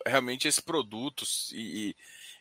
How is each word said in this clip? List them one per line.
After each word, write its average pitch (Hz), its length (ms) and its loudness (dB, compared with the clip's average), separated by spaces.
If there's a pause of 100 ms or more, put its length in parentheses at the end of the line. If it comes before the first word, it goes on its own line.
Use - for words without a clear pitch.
realmente 127 440 4
esse - 120 4
produto 127 600 -2
s-, - 320 -4
e, 101 400 -4 (460)